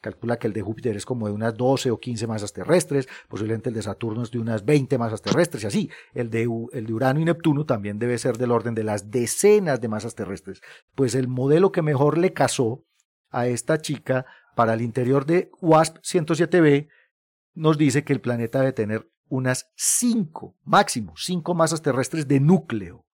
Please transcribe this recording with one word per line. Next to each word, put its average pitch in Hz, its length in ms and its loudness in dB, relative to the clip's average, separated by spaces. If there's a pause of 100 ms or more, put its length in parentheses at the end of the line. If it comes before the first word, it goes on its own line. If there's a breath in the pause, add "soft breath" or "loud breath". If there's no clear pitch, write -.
Calcula 113 360 -4
que - 80 -6
el 107 60 -2
de 104 100 -6
Júpiter 110 320 -4
es 101 120 -8
como 117 200 -4
de 104 60 -4
unas 110 240 -4
doce 127 340 0
o 110 80 -2
quince 117 280 -6
masas 107 260 -6
terrestres, 139 560 0 (200 loud breath)
posiblemente 107 420 -4
el 113 40 -8
de 110 80 -6
Saturno 107 400 -6
es 110 80 -8
de 123 80 -6
unas 113 260 -4
veinte 135 340 2
masas 110 240 -4
terrestres, 120 420 0
y - 20 -4
así. 135 240 -2 (240 loud breath)
El 120 160 -4
de 117 160 0
U-, 117 260 -4
el 113 140 -8
de 113 60 -6
Urano 131 260 2
y 160 60 0
Neptuno 160 400 2
también 104 340 -2
debe 120 200 -2
ser 117 200 -2
del 120 140 0
orden 117 220 0
de 110 100 -2
las 104 260 -4
decenas 147 680 2
de 117 80 -4
masas 107 260 -6
terrestres. 95 460 -10 (340 loud breath)
Pues 123 200 0
el 131 120 0
modelo 139 460 2
que 170 100 -2
mejor 147 360 2
le 185 140 2
casó 127 520 0 (460)
a 123 180 -2
esta 156 320 -2
chica 131 460 -4 (280 soft breath)
para 113 200 4
el 113 80 -2
interior 127 440 0
de 175 240 0 (100)
wasp 160 420 4
ciento 160 340 0
siete 170 240 4
b 147 280 4 (680 soft breath)
nos 160 220 2
dice 147 280 2
que 147 80 -2
el 123 80 0
planeta 120 400 -2
debe 131 120 2
tener 110 380 -4 (180)
unas 131 460 -4
cinco, - 880 -2
máximo 147 540 0
cinco 180 380 -4
masas 160 280 0
terrestres 135 460 -2
de 139 100 4
núcleo. 135 760 2